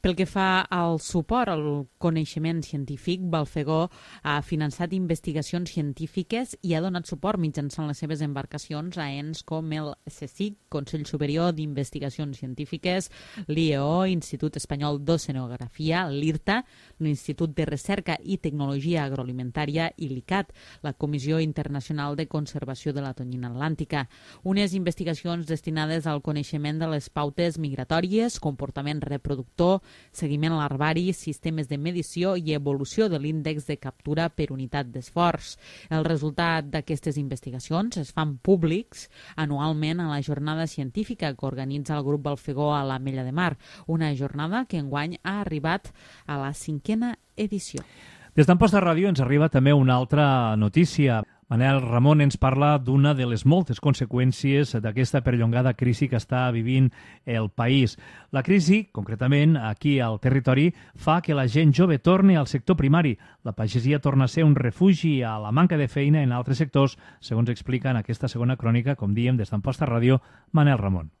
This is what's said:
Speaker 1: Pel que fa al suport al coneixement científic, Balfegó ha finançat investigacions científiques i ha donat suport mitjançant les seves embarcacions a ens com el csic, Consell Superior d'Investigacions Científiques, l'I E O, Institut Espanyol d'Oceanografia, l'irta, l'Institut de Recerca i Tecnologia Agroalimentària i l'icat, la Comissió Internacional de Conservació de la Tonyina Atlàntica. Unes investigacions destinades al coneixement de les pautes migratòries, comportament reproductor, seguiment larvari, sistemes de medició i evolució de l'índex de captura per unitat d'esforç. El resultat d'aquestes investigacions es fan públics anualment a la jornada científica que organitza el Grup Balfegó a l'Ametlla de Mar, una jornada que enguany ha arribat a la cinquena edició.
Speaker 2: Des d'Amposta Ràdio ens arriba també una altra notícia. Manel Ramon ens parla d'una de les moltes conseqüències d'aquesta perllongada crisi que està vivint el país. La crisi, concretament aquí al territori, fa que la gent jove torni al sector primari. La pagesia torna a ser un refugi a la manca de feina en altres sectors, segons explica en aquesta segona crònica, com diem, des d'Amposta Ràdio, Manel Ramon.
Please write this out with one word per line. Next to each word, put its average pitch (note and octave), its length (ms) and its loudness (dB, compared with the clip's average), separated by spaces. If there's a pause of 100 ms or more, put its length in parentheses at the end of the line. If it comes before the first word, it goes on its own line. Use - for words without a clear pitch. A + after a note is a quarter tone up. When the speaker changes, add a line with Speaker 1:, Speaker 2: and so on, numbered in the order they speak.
Speaker 1:
Pel F#3 160 2
que F#3 80 2
fa F#3+ 400 2
al E3+ 320 0
suport G#3 560 -2
al D3 300 -2 (180)
coneixement D#3+ 640 -2
científic, C#3+ 560 -6
Balfegó D#3+ 720 -2 (340)
ha D3 160 -2
finançat D#3 560 -4
investigacions E3 720 -4
científiques E3 840 -6 (100)
i E3+ 80 -2
ha D#3 80 0
donat F3+ 240 -4
suport F#3+ 320 -4
mitjançant D3+ 480 -4
les D3 160 -6
seves D3+ 240 -6
embarcacions D3 720 -8
a C#3+ 160 -6
ens D3 320 -10
com D#3+ 320 -6
el D3+ 140 -6 (180)
csic, G3+ 460 -8 (180)
Consell D3 320 -6
Superior D3+ 480 -2
d'Investigacions C#3+ 880 -6
Científiques, D#3+ 720 -6 (340)
l'I D#3 300 0
E - 20 0
O, D#3+ 320 0
Institut D#3 480 -4
Espanyol D3 480 -4
d'Oceanografia, D#3 1040 -2
l'irta, D#3 540 0 (340)
l'Institut D3+ 560 -4
de D3+ 160 -2
Recerca F3 560 -4
i F#3+ 160 -4
Tecnologia C#3+ 640 -2
Agroalimentària C3+ 840 -4 (100)
i D3 80 -8
l'icat, F#3 400 -4 (320)
la D3 160 -8
Comissió D3 400 -2
Internacional C#3+ 800 -4
de D#3 80 -4
Conservació C#3+ 720 -6
de C#3 80 -6
la C3 80 -8
Tonyina B2 400 -8
Atlàntica. D3 540 -4 (340)
Unes G3 320 0
investigacions E3+ 720 -4
destinades D#3 640 -4
al D3 160 -4
coneixement D3+ 560 -4
de D#3+ 80 -2
les D3 240 -6
pautes D3+ 480 -2
migratòries, E3+ 800 -2
comportament C#3+ 640 -6
reproductor, C#3+ 800 -2 (320)
seguiment D3+ 400 0
larvari, D#3 560 0
sistemes D#3 560 -6
de D3 80 -4
medició F3 640 -2
i D#3 160 -2
evolució C#3+ 560 -2
de D#3+ 80 -2
l'índex D3+ 480 -4
de D3 80 -4
captura D#3 560 -4
per D#3 140 -4 (100)
unitat C3+ 320 -6
d'esforç. D#3 720 -4 (340)
El D#3+ 160 0
resultat D#3 640 -2
d'aquestes D3+ 480 -4
investigacions C#3+ 800 -4
es D3 160 -8
fan D3+ 240 -2
públics F3+ 680 0 (260)
anualment D#3 640 -2
a E3+ 80 -2
la C#3+ 160 -4
jornada D3+ 400 -4
científica D#3 720 -6
que - 100 -8
organitza C3+ 520 -4
el C#3 100 -2
Grup C#3+ 160 0
Balfegó C#3+ 480 -4
a C#3+ 160 0
l'Ametlla C3 400 -4
de C3 80 -6
Mar, E3 220 0 (280)
una D#3+ 300 0
jornada D3 480 -4
que F#3 160 -4
enguany C#3+ 440 -6
ha G3 180 -4
arribat D#3+ 500 -4 (340)
a C#3+ 140 -6
la C#3 140 -6
cinquena A3 640 -4 (180)
edició. - 480 -6 (480)
Speaker 2:
Des D3 160 6
d'Amposta F3+ 320 6
Ràdio F3+ 320 2
ens C#3 80 0
arriba C#3+ 320 4
també C#3 240 6
una B2+ 240 6
altra C3 560 2
notícia. A#2+ 640 4 (320)
Manel C3 320 4
Ramon B2+ 400 6
ens C#3 160 4
parla C#3+ 400 4
d'una C#3 320 4
de C3 160 2
les A2+ 160 0
moltes D#3 400 4
conseqüències C3 960 2
d'aquesta A#2 400 0
perllongada A#2+ 560 2
crisi B2 320 2
que B2+ 80 -2
està B2+ 300 0 (100)
vivint B2+ 320 4 (400)
el A2+ 240 -2
país. B2+ 460 2 (340)
La C3+ 80 0
crisi, F#3+ 480 4
concretament C3 720 2
aquí A#2 400 0
al A2 240 -2
territori, C3+ 460 4 (260)
fa E3 240 2
que D#3+ 160 0
la C3 160 2
gent D3 240 6
jove E3 240 4
torni F#3+ 400 6
al C#3 80 0
sector D#3 320 0
primari. C#3 380 4 (260)
La A#2 80 -6
pagesia B2 480 0
torna C3+ 320 2
a - 0 -
ser D#3+ 160 4
un C#3+ 80 8
refugi D3 720 4
a A2 160 -4
la G#2 80 -4
manca E3+ 240 4
de C#3+ 160 0
feina D3 320 4
en B2 80 2
altres B2 320 0
sectors, C#3 320 2 (240)
segons A#2 320 0
explica B2+ 400 -2
en A#2+ 80 2
aquesta A#2 320 -4
segona A#2+ 240 0
crònica, A#2 400 0
com G2+ 160 -2
diem, A#2+ 240 2
des G#2+ 160 -2
d'Amposta A2+ 320 -2
Ràdio, B2 400 4 (300)
Manel C#3+ 260 6
Ramon. F#2 400 -2